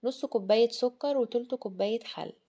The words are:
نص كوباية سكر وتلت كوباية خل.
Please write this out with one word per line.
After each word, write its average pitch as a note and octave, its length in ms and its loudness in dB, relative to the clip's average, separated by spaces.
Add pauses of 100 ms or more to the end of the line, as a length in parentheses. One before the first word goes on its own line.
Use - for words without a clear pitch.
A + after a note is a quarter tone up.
نص B3+ 200 -2
كوباية A3 440 4
سكر B3 500 0
وتلت A#3+ 360 0
كوباية G3+ 500 -2
خل. - 280 -10 (160)